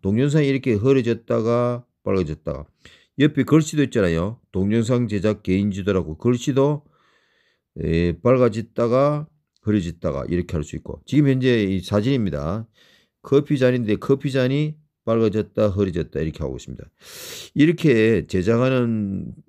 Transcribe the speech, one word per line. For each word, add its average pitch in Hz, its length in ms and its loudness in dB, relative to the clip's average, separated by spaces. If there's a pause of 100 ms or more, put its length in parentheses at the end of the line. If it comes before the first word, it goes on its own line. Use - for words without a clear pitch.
동영상이 139 460 2
이렇게 131 260 0
흐려졌다가 120 1120 0 (160)
빨개졌다가, 76 640 -4 (540)
옆에 143 240 2
글씨도 151 400 2
있잖아요. 92 560 0 (120)
동영상 113 560 0
제작 104 360 -2
개인 98 260 2
지도라고 92 480 -2
글씨도, 135 680 0 (960)
에, 82 440 0
밝아졌다가 127 1040 0 (360)
흐려졌다가 85 680 -2
이렇게 90 260 -2
할 78 80 -2
수 - 120 -12
있고, - 320 -14
지금 143 200 2
현재 127 360 2
이 95 180 0
사진입니다. 104 880 -2 (560)
커피 147 340 0
잔인데 123 380 2
커피 135 360 0
잔이 139 460 -2 (280)
밝아졌다, 110 640 0
흐려졌다 90 500 -2
이렇게 80 240 -6
하고 67 120 -6
있습니다. 62 280 -14 (720)
이렇게 117 720 4
제작하는, 113 1080 0 (160)